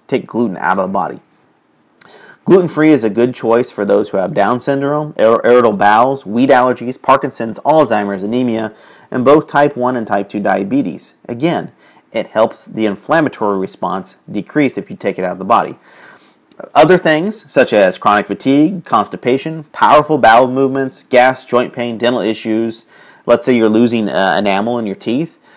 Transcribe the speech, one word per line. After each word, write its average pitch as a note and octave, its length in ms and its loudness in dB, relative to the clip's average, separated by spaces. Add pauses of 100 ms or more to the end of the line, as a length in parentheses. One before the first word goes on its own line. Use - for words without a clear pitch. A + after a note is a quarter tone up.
take B2 200 -4
gluten A2 300 -4
out F#2 200 -2
of F#2+ 60 -2
the F#2+ 100 -6
body. E2 260 -6 (1300)
Gluten-free D#3 460 4
is B2+ 120 4
a A2 60 0
good A#2+ 240 0
choice A#2+ 380 0
for G#2 120 -6
those G2+ 260 0
who G2 80 -4
have F2+ 180 -4
Down A2 240 0
syndrome, C#3+ 580 -4
ir-, A2+ 260 2
irritable A#2 340 4
bowels, A2+ 500 2
wheat A#2+ 240 0
allergies, B2 500 0
Parkinson's, B2+ 580 -2
Alzheimer's, G#2+ 640 0
anemia, A2 540 -4 (340)
and B2 160 -4
both C#3+ 220 4
type D3 280 0
one B2 200 -4
and A#2 100 -6
type G2+ 240 -4
two G#2+ 100 -8
diabetes. G2 760 -4 (120)
Again, B2 440 -4 (400)
it G#2+ 160 -6
helps - 380 -2
the A2 200 -6
inflammatory G#2+ 720 -2
response F#2+ 600 -8 (140)
decrease B2 460 -4
if F#2+ 140 -10
you G2+ 40 -16
take G2 220 -6
it F#2 80 -4
out F2+ 60 -4
of F2+ 80 -10
the F#2+ 60 -10
body. G2 340 0 (960)
Other D#3+ 240 6
things, F3 520 -4
such B2 220 2
as F#2+ 240 4
chronic G#2 300 0
fatigue, D3 580 0
constipation, C3+ 840 -4
powerful C#3+ 480 2
bowel A#2 280 6
movements, C3+ 600 -4
gas, B2+ 340 2
joint A#2+ 300 -2
pain, A#2+ 240 -8
dental A#2+ 240 -2
issues, A2 640 -4 (400)
let's A#2+ 220 2
say C3 80 4
you're A2+ 120 4
losing, A2+ 400 2
uh, F2 300 0
enamel G#2 400 -2
in A2+ 80 -6
your G2 100 -8
teeth, C3+ 440 -6 (180)